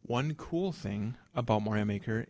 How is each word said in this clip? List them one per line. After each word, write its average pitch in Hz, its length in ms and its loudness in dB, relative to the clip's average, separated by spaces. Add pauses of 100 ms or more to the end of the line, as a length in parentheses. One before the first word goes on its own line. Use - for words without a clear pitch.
One 135 320 0
cool 175 360 -2
thing 104 440 -4 (200)
about 113 280 4
Mario 107 220 2
Maker 104 440 0